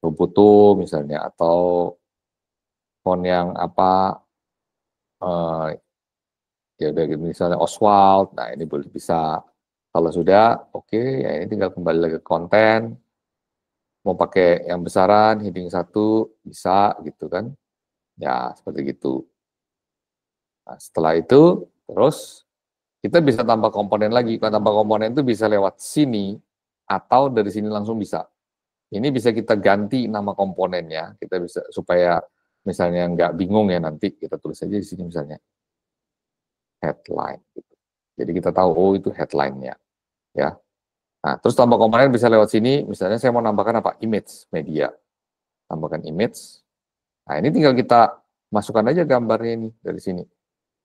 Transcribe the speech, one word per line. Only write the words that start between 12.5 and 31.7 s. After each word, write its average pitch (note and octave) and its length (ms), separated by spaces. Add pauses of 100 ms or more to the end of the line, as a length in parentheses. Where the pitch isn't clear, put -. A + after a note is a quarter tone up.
Mau F#2+ 80
pakai F2 560
yang F2 160
besaran, G#2 560
heading F2+ 320
satu G#2+ 720
bisa G2+ 560
gitu - 320
kan. G2 160 (720)
Ya, B1 400
seperti C#2+ 320
gitu. C2 320 (1400)
Nah, - 80
setelah D#2+ 400
itu, D3 480 (240)
terus - 560 (560)
kita D#3+ 240
bisa B2+ 160
tambah A2+ 320
komponen G#2 400
lagi. A#2 240
Kalau A2 240
tambah G#2+ 120 (120)
komponen A2 320
itu D3+ 80
bisa A2 240
lewat G2 320
sini, A2 560 (480)
atau B2+ 480
dari G#2+ 160
sini G#2+ 240
langsung G#2+ 240
bisa. F#2 320 (680)
Ini A#2+ 160
bisa A#2+ 240
kita G#2+ 240
ganti G#2 480
nama G2+ 320
komponennya, F2+ 800
kita F2+ 240
bisa, - 320